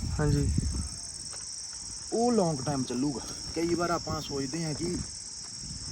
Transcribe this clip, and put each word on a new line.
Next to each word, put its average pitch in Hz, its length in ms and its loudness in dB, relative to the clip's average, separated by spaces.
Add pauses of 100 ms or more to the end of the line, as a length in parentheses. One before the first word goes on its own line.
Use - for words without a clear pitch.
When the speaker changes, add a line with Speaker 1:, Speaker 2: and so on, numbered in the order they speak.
(200)
Speaker 1:
ਹਾਂਜੀ। 143 280 6 (1600)
Speaker 2:
ਉਹ 240 200 6
ਲੌਂਗ 170 340 6
ਟਾਈਮ 139 160 2
ਚੱਲੂਗਾ। 123 380 0 (340)
ਕਈ 170 200 2
ਵਾਰ 170 160 2
ਆਪਾਂ 156 300 0
ਸੋਚਦੇ 147 440 -2
ਹਾਂ 156 100 0
ਕਿ 165 220 -2 (960)